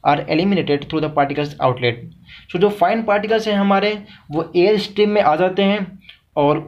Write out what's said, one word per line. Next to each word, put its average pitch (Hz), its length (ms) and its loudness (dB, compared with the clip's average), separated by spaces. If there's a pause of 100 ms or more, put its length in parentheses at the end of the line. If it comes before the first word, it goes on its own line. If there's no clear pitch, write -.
are 147 160 2
eliminated 156 560 0
through 156 220 -4
the 151 140 -4
particles 143 340 -2
outlet। 123 440 -2 (600)
So, 185 40 -4
जो 196 120 4
फाइन 208 340 0
पार्टिकल्स 208 440 0
हैं 208 80 0
हमारे, 202 480 0 (280)
वो 160 240 -4
एयर 190 220 4
स्ट्रीम 208 320 0
में 208 120 2
आ 151 140 4
जाते 185 280 0
हैं 196 360 -2 (380)
और 147 300 2